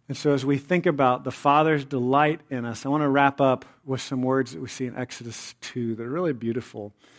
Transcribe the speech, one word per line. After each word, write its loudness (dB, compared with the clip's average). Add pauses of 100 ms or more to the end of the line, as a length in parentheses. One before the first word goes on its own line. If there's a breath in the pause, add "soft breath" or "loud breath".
And -8
so 2
as 0
we 2
think 0
about 2
the -6
Father's 2
delight 2
in -6
us, -8
I -2
wanna 2
wrap 4
up 4 (220)
with -4
some -6
words 0
that -12
we -10
see -8
in -8
Exodus -12
two -6
that -8
are -8
really -2
beautiful. -6 (260 soft breath)